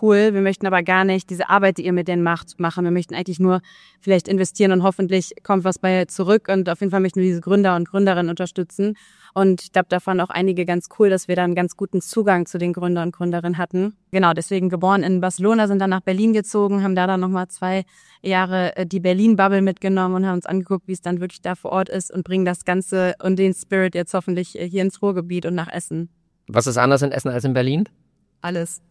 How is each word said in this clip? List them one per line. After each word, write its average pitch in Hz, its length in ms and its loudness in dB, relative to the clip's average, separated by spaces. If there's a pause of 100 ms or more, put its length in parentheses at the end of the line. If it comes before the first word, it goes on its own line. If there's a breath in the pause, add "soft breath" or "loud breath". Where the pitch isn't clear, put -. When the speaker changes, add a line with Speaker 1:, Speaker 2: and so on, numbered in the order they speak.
Speaker 1:
cool, 214 320 4
wir 196 80 2
möchten 196 240 0
aber 185 160 2
gar 185 220 2
nicht 190 260 0
diese 180 180 -4
Arbeit, 196 300 4
die - 80 -6
ihr 185 60 0
mit 175 160 0
denen 175 160 0
macht, 170 340 -4
machen. 175 260 -2
Wir 175 60 0
möchten 175 240 -2
eigentlich 175 240 -6
nur 185 240 2 (380 soft breath)
vielleicht 185 260 0
investieren 190 460 2
und 185 100 4
hoffentlich 185 500 0 (120)
kommt 190 180 2
was 185 160 -2
bei 185 280 0
zurück 196 460 0
und 190 160 0
auf 170 120 -4
jeden 196 100 -2
Fall 190 100 0
möchten 190 200 0
wir 185 60 2
diese 175 140 0
Gründer 190 360 2
und 170 120 -4
Gründerinnen 190 400 0
unterstützen.“ 185 680 -4 (360 soft breath)
Und 190 300 2
ich - 80 -18
glaub, 185 200 0
da 180 100 0
fanden 185 220 -2
auch 180 80 -4
einige 180 340 -2
ganz 175 240 -4 (100)
cool, 208 100 6
dass 190 200 0
wir 180 80 -2
da 180 80 2
einen 175 100 0
ganz 180 220 -2
guten 190 240 -4
Zugang 190 460 0
zu - 120 -8
den 175 140 -2
Gründern 175 380 -2
und - 40 -8
Gründerinnen 175 440 -4
hatten. 185 360 -4 (160)
Genau, 185 220 4
deswegen 180 380 -2
geboren 185 340 2
in 185 160 0
Barcelona, 202 480 2
sind 202 100 0
dann 190 120 0
nach 185 100 -2
Berlin 202 320 0
gezogen, 202 500 0
haben 190 140 0
da 180 100 2
dann 190 140 0
nochmal 185 260 -2
zwei 185 380 -4 (380 soft breath)
Jahre, 185 540 0
äh, 185 100 -2
die 185 120 -4
Berlin-Bubble 190 640 4
mitgenommen 190 540 0
und 190 100 0
haben 185 80 0
uns 175 120 -4
angeguckt, 185 420 -4
wie 190 60 -6
es 175 60 -8
dann 175 200 -4
wirklich 180 220 -10
da 180 120 -6
vor - 160 -10
Ort 185 180 -2
ist - 240 -8
und 185 120 -4
bringen 185 200 0
das 180 200 -4
Ganze 185 580 0
und 185 160 0
den 190 160 2
Spirit 190 400 -2
jetzt 175 200 -4
hoffentlich, 180 440 -4
äh, 180 100 -6
hier 185 140 -2
ins 190 180 -2
Ruhrgebiet 180 460 -4
und 175 80 -2
nach 170 180 -6
Essen. 170 360 -8 (440)
Speaker 2:
Was 113 140 2
ist 120 100 -2
anders 131 260 4
in 139 100 0
Essen 139 160 -4
als 123 160 -2
in 131 100 0
Berlin? 135 340 0 (520)
Speaker 1:
Alles. 175 500 -8